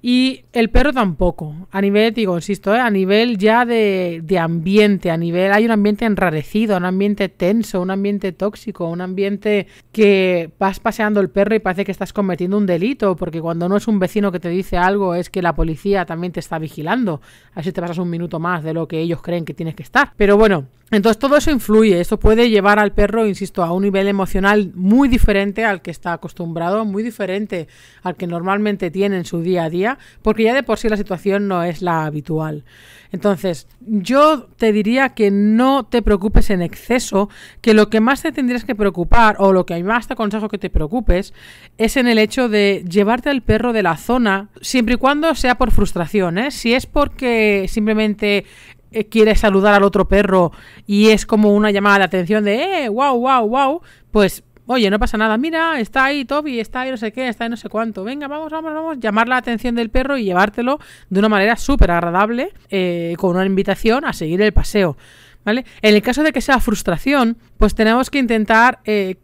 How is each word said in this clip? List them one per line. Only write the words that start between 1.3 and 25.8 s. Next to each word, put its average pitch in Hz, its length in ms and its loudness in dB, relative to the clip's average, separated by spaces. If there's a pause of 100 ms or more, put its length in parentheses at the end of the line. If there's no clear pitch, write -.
a 196 100 -4
nivel, 208 320 2
digo, 196 240 -2
insisto, 196 380 -2
¿eh? 247 60 2
A 240 100 0
nivel 202 480 2
ya 220 260 4
de, 190 580 -2
de 175 160 0
ambiente, 175 720 2
a 160 60 -2
nivel, 170 340 0
hay 214 140 4
un 226 60 0
ambiente 208 340 0
enrarecido, 190 720 -2
un 180 80 -2
ambiente 196 460 -2
tenso, 202 500 -2
un 185 100 -4
ambiente 196 420 -4
tóxico, 190 540 -8
un 170 140 -8
ambiente 196 640 -4 (260)
que 185 680 2
vas 196 200 -2
paseando 214 420 -2
el 185 100 0
perro 208 240 2
y 214 60 2
parece 190 260 -4
que 196 60 -4
estás - 200 -10
cometiendo 190 460 -2
un 202 80 2
delito, 185 500 0
porque 165 240 -8
cuando 170 260 -4
no 202 120 0
es 214 100 -4
un 208 120 0
vecino 196 320 -2
que 175 80 -6
te 175 80 -8
dice 185 280 -4
algo, 185 380 0
es 180 160 -6
que 190 100 -6
la 170 140 0
policía 170 500 -2
también 170 280 -8
te 180 80 -10
está 160 180 -8
vigilando, 165 640 -4 (340)
así 165 160 -8
te 175 100 -8
pasas 170 180 -6
un 175 120 -4
minuto 170 300 -6
más 170 240 -4
de 160 100 -6
lo 160 140 -6
que 160 100 -6
ellos 165 240 -4
creen 175 220 -6
que 151 100 -12
tienes 165 220 -8
que - 80 -16
estar. - 320 -2
Pero 202 200 4
bueno, 190 300 4 (240)
entonces 214 280 2
todo 277 180 2
eso 302 160 2
influye, 214 480 4
eso 190 180 -2
puede 226 320 4
llevar 208 300 4
al 202 120 0
perro, 208 340 2
insisto, 190 360 -4
a 170 100 -2
un 190 120 0
nivel 196 240 0
emocional 196 640 2
muy 214 340 4
diferente 208 560 2
al 196 180 -2